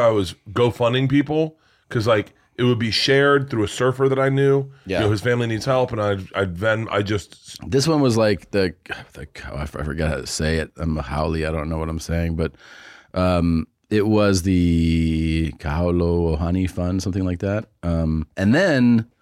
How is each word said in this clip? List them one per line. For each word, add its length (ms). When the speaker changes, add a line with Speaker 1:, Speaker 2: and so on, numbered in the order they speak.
Speaker 1:
I 100
was 240
GoFunding 580
people, 480
'cause, 180
like, 280
it 60
would 140
be 120
shared 580
through 160
a 40
surfer 420
that 80
I 100
knew. 420
Speaker 2:
Yeah. 140
Speaker 1:
You 80
know, 60
his 100
family 240
needs 180
help, 280
and 100
I'd, 320
I'd 240
ven-, 320
I 100
just 580
Speaker 2:
This 180
one 140
was, 160
like, 320
the, 240
the, 120
oh, 60
I 60
f-, 140
I 60
forgot 280
how 60
to 100
say 320
it. 180
I'm 220
a 40
haole. 320
I 40
don't 200
know 80
what 100
I'm 120
saying, 360
but, 160
um, 520
it 180
was 360
the 1160
Kahalo 800
Ohani 300
Fund, 340
something 220
like 140
that. 320
Um, 440
and 180
then 520